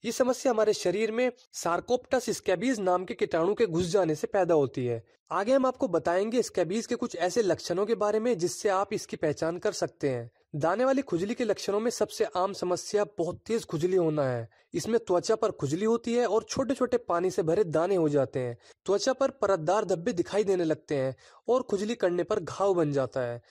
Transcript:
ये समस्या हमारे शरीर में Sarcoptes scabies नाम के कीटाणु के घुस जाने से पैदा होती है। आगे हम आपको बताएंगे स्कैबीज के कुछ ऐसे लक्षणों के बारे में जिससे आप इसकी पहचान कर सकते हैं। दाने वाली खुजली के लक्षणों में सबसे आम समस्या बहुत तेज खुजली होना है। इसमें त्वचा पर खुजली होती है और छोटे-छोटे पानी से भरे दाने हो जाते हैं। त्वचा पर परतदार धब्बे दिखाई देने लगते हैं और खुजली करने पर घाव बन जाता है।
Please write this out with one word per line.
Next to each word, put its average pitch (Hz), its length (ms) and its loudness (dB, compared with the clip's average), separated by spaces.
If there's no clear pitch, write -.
ये 226 80 -4
समस्या 254 400 0
हमारे 214 200 2
शरीर 208 400 0
में 247 200 0
Sarcoptes 226 840 -2
scabies 208 380 0
नाम 185 260 0
के - 100 -8
कीटाणु 175 400 0
के 220 120 2
घुस 175 200 0
जाने 170 280 2
से 185 120 -8
पैदा 180 280 2
होती 135 320 2
है। 117 180 -4
आगे 196 220 0
हम 262 140 4
आपको 254 220 -2
बताएंगे 190 540 0
स्कैबीज 185 440 -2
के - 80 -2
कुछ 233 220 -6
ऐसे 180 260 0
लक्षणों 180 440 0
के 226 80 2
बारे 208 260 0
में 226 180 0
जिससे 170 300 -2
आप 196 240 0
इसकी - 240 -6
पहचान 160 420 -2
कर 208 140 0
सकते - 360 -4
हैं। 120 220 -4
दाने 170 280 0
वाली 262 180 2
खुजली 190 320 -2
के 247 100 -2
लक्षणों 202 360 0
में 233 100 0
सबसे - 340 -2
आम 185 280 -2
समस्या 180 520 -2
बहुत 175 420 -6
तेज 220 180 -2
खुजली 180 320 0
होना 156 260 2
है। 120 260 -2
इसमें 220 260 0
त्वचा 190 340 0
पर 214 160 0
खुजली 156 340 -4
होती 226 300 0
है 240 120 2
और 214 160 2
छोटे-छोटे 254 560 -2
पानी 180 320 0
से 185 120 -2
भरे 175 220 2
दाने 170 300 0
हो 165 140 4
जाते 139 300 0
हैं। 120 200 -4
त्वचा 202 260 2
पर 262 180 0
परतदार 196 540 2
धब्बे 180 280 -2
दिखाई 185 320 0
देने 185 200 2
लगते 156 300 -2
हैं 131 220 -2
और 247 140 4
खुजली 208 320 -2
करने 175 280 0
पर 208 180 -2
घाव 190 340 0
बन 156 180 2
जाता 135 280 -2
है। 120 300 -6